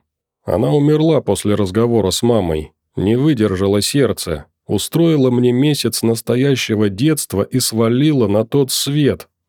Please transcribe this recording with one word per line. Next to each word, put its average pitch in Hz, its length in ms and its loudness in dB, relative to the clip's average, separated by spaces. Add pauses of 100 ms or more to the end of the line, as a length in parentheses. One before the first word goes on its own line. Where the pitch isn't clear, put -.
(460)
«Она 117 260 0
умерла 151 500 2
после 104 340 -2
разговора 104 560 0
с - 120 -4
мамой. 90 480 0 (240)
Не 107 220 0
выдержало 104 640 0
сердце. 101 640 -2 (220)
Устроила 147 640 0
мне 120 200 2
месяц 131 500 0
настоящего 117 880 0
детства 110 520 -2
и - 180 -2
свалила 120 680 0
на 104 180 0
тот 139 260 0
свет. 143 560 -2 (220)